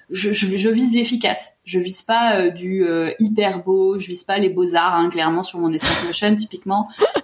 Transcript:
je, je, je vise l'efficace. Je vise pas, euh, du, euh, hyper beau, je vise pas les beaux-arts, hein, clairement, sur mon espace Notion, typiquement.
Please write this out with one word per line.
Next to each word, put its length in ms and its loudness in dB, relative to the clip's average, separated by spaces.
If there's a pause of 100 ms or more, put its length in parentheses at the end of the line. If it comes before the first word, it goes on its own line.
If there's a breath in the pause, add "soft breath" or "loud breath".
(120)
je, 200 -2
je, 240 0
je 140 2
vise 240 2
l'efficace. 720 0
Je 140 -2
vise 240 -6
pas, 340 2
euh, 120 2
du, 360 -2
euh, 340 0
hyper 420 0
beau, 380 2
je 80 -10
vise 160 -10
pas 140 -2
les 100 2
beaux-arts, 480 2
hein, 140 2
clairement, 340 0
sur 160 -10
mon 140 0
espace 320 -2
Notion, 320 0
typiquement. 500 -4 (360 loud breath)